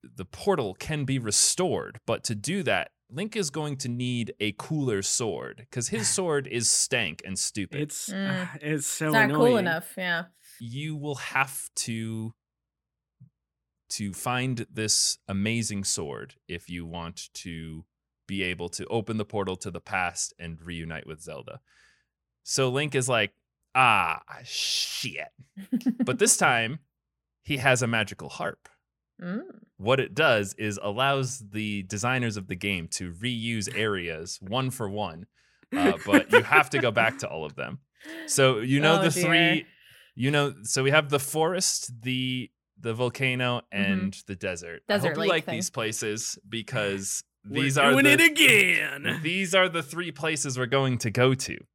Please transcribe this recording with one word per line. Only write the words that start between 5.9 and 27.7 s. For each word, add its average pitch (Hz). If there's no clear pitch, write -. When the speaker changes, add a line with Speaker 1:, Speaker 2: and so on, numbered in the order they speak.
Speaker 2:
<laughs> -
Speaker 1:
sword 156
is 113
stank 104
and 92
stupid. -
Speaker 2:
It's, -
Speaker 3:
Mm. 190
Speaker 2:
uh, 160
it's 151
so -
Speaker 3:
It's 156
not 220
Speaker 2:
annoying. 147
Speaker 3:
cool 233
enough, 170
yeah. 175
Speaker 1:
You 139
will 143
have -
to, 113
to 101
find 123
this -
amazing 104
sword 71
if 85
you 85
want 82
to 80
be 98
able 87
to -
open 110
the 104
portal 95
to -
the 85
past 90
and 82
reunite 80
with 78
Zelda. 78
So 135
Link 139
is 123
like, 110
"Ah, 101
shit." -
Speaker 3:
<laughs> 233
Speaker 1:
But 127
this 220
time, 127
he 147
has 127